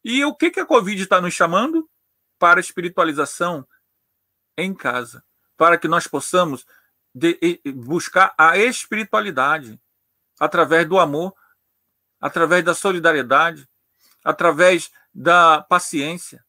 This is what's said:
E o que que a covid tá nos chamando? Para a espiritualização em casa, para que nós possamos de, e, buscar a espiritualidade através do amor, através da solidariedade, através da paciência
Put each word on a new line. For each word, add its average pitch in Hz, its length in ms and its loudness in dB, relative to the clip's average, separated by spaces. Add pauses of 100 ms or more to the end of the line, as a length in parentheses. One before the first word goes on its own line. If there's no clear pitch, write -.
E 254 220 -4
o 294 100 -4
que 339 160 -2
que 370 120 -6
a - 40 -6
covid 196 420 0
tá 185 120 2
nos 180 140 -4
chamando? 233 560 -2 (500)
Para 175 200 6
a - 20 -2
espiritualização 170 1040 -4 (880)
em 185 160 -6
casa, 123 500 -8 (320)
para 170 220 4
que 170 100 -6
nós 165 200 -2
possamos 151 580 -4 (480)
de, 165 260 -2
e, 170 320 -4
buscar 156 640 -2
a 165 220 4
espiritualidade 190 1200 -4 (600)
através 160 480 2
do 185 100 0
amor, 165 380 -2 (840)
através 170 440 0
da 170 100 0
solidariedade, 160 960 0 (540)
através 165 680 2 (220)
da 165 480 4
paciência 165 880 -4